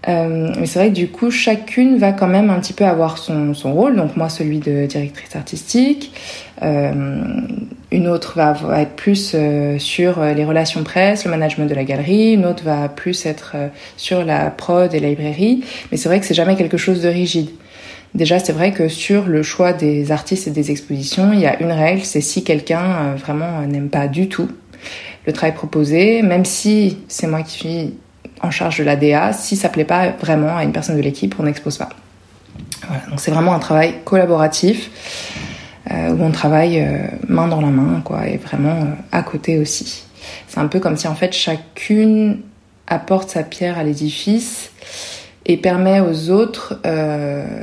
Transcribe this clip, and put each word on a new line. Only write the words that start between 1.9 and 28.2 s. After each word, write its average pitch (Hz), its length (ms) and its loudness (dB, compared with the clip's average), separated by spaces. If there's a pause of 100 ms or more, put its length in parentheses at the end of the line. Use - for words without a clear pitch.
va 196 120 4
quand 196 140 0
même 196 240 4
un 180 100 2
petit - 140 -8
peu 202 120 2
avoir 160 340 2
son, 151 340 -2
son 139 180 -4
rôle. 233 240 4
Donc 165 220 0
moi, 160 120 0
celui 151 280 -2
de 143 300 0
directrice 143 480 -8
artistique. 247 760 0 (520)
Euh, 143 580 0 (680)
une 175 160 2
autre 170 280 -2
va, 151 180 4
va 151 280 0
être 147 140 -2
plus, 202 400 0
euh, 147 420 0
sur, 175 420 0
euh, 151 140 2
les 151 100 0
relations 156 400 0
presse, 202 420 2
le 180 40 0
management 156 380 0
de 147 80 0
la 135 80 -2
galerie. 175 500 4
Une 190 140 4
autre 170 160 -2
va 147 260 0
plus 175 380 -6
être, 151 260 -8
euh, 143 140 -4 (280)
sur 180 300 -2
la 151 240 0
prod 180 420 2
et 156 80 0
la 147 100 0
librairie. 156 540 2 (280)
Mais 131 60 -2
c'est 160 120 -2
vrai 190 100 4
que 196 60 -4
c'est - 80 0
jamais 170 220 4
quelque 170 220 0
chose 180 260 0
de 175 40 4
rigide. 170 420 0 (680)
Déjà, 165 240 4
c'est - 140 -2
vrai 180 180 2
que 180 160 0
sur 190 400 0
le 156 160 2
choix 180 280 2
des 147 400 0
artistes 185 360 -2
et 156 40 -4
des 147 200 -2
expositions, 143 600 0
il 208 100 6
y 160 40 4
a 139 160 2
une 170 100 0
règle, 165 300 2
c'est 151 200 -2
si 180 220 -4
quelqu'un, 160 380 0
euh, 160 340 0
vraiment, 151 460 -4
euh, 143 60 -4
n'aime 143 220 -2
pas 143 180 0
du 175 220 0
tout - 200 -4 (800)
le 156 40 -2
travail 160 220 0
proposé, 165 720 2
même 180 200 4
si 208 540 2 (100)
c'est - 200 -4
moi 160 160 -2
qui - 80 -10
suis 165 420 -6 (500)